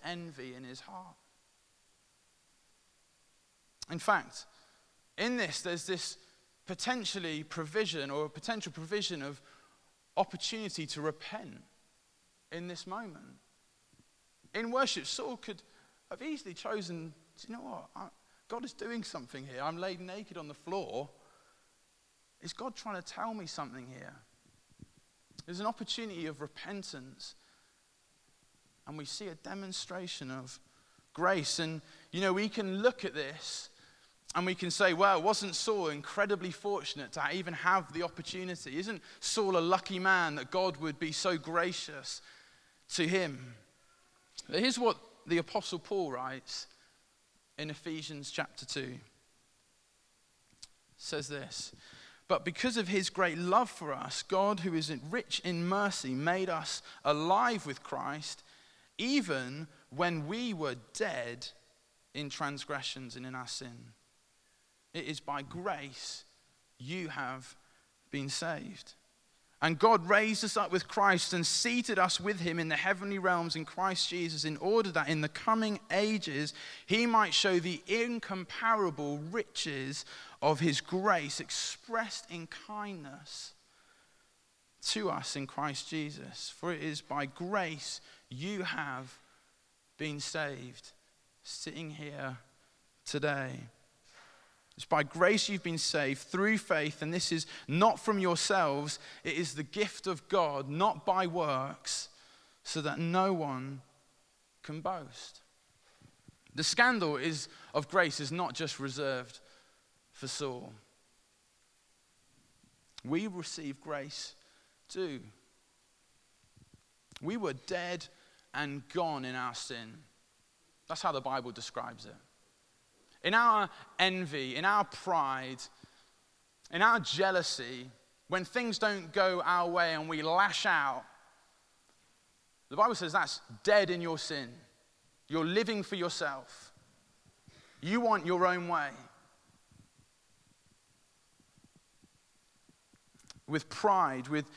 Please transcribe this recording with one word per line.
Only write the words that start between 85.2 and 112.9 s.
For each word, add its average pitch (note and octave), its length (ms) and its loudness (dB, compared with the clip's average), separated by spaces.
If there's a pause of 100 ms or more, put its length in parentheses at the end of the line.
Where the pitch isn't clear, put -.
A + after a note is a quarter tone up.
in C#3 120 -4
Christ C#3 420 -4
Jesus. D3 640 -8
For F3 200 -4
it D3+ 120 -4
is D3+ 180 -4
by C#3+ 240 -2
grace E3+ 720 -4 (300)
you F3+ 320 -4
have C#3 560 -6 (800)
been D3 220 -4
saved, C3+ 720 -6 (500)
sitting - 480 -8
here C#3+ 480 -8 (680)
today. C#3 560 0 (1160)
It's - 100 -12
by D3+ 160 4
grace F3+ 480 4
you've F#3+ 140 -2
been E3 160 -2
saved C#3 420 0
through G3+ 380 2
faith, D3 420 0
and D#3 100 -2
this E3+ 200 0
is D#3+ 160 0 (200)
not F#3 320 6
from G#3 200 2
yourselves. D#3+ 800 4 (240)
It E3 100 -2
is D3 220 -2
the D3+ 80 -4
gift - 420 -4
of F3+ 240 -4
God, D3 400 2
not E3+ 340 2
by F#3 220 4
works, D3 840 -2 (520)
so - 200 -4
that D3 180 -2
no F#3 340 4
one C#3 480 -4 (800)
can D#3 200 -8
boast. D#3+ 600 -8 (1120)
The D3+ 100 -2
scandal G3+ 540 4
is, D3+ 320 -2 (240)
of D3 160 0
grace E3 300 4
is C#3 120 -4
not E3 220 -2
just D#3 260 -4
reserved C3 600 -4 (720)
for - 160 -12
Saul. B2+ 440 -6 (2250)